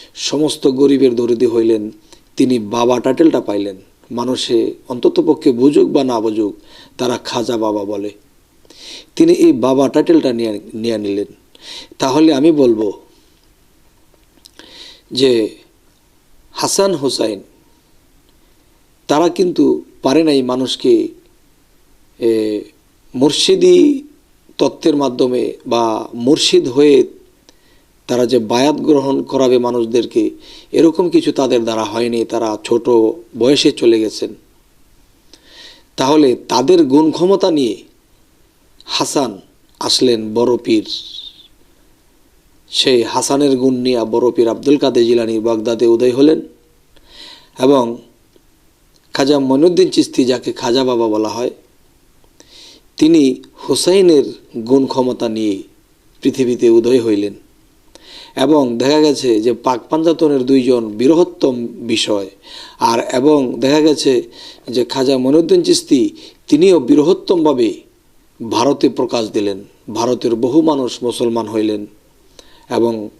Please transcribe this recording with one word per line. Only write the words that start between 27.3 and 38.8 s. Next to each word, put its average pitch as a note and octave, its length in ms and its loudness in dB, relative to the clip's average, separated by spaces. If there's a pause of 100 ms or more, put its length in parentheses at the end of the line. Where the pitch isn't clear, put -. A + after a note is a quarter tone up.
তারা B2 180 0
যে A#2+ 140 0
বায়াত A#2+ 360 0
গ্রহণ C#3 480 0
করাবে C3 340 0
মানুষদেরকে, A#2 720 -2 (420)
এরকম D#3+ 380 2
কিছু D3+ 220 0
তাদের B2+ 320 0
দ্বারা A2 200 -4
হয়নি। A#2 420 -4
তারা A2+ 380 -4
ছোট A#2+ 260 -2 (480)
বয়সে C3+ 340 2
চলে A#2 280 2
গেছেন। G#2+ 340 -6 (1600)
তাহলে C3+ 400 2
তাদের D#3 480 2
গুণ D3 280 2
ক্ষমতা F#3 400 0
নিয়ে B2+ 320 -2 (1000)